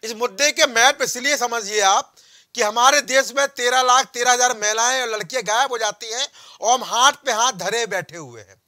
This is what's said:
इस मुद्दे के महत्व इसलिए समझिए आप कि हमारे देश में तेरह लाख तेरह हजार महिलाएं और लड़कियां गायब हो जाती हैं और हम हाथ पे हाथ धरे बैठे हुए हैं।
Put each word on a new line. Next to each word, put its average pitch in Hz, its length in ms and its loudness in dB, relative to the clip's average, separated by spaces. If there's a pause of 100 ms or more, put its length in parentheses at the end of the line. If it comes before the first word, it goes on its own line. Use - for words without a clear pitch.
इस 226 120 -10
मुद्दे 240 360 0
के 302 160 2
महत्व 262 360 2
इसलिए 262 340 -2
समझिए 226 460 -4
आप 202 300 2 (420)
कि 240 60 -2
हमारे 240 420 4
देश 262 320 0
में 277 140 0
तेरह 254 340 0
लाख 254 240 4
तेरह 240 240 0
हजार 247 220 2
महिलाएं 226 480 -2
और 247 80 -4
लड़कियां 214 380 -6
गायब 247 240 0
हो 247 60 -6
जाती 220 300 -6
हैं 247 200 -8 (340)
और 220 100 2
हम 247 140 2
हाथ 247 280 4 (120)
पे 254 60 -2
हाथ 233 220 0
धरे 202 340 -4
बैठे 185 300 -8
हुए 120 240 -18
हैं। 95 140 -20 (120)